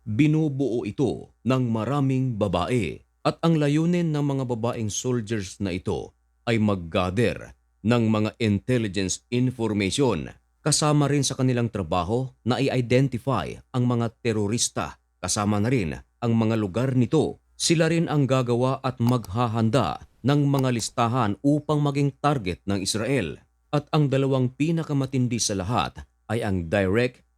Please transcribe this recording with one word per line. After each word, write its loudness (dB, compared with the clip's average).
Binubuo 0
ito -2
ng 2
maraming 0
babae. 0
At -2
ang 4
layunin 2
ng -2
mga 0
babaeng -2
soldiers -4
na -2
ito -6
ay 2
mag-gather 0
ng 2
mga 0
intelligence -2
information. 0
Kasama 2
rin 0
sa -4
kanilang 0
trabaho -2
na 0
i-identify 0
ang 0
mga 0
terorista. -2
Kasama 0
na 0
rin 0
ang -4
mga 2
lugar -2
nito. 0
Sila 2
rin 0
ang 2
gagawa 0
at -4
maghahanda 0
ng 2
mga 2
listahan 0
upang 0
maging 0
target -2
ng 0
Israel. -2
At -4
ang 2
dalawang 0
pinakamatindi -2
sa -2
lahat -2
ay -2
ang -2
direct 0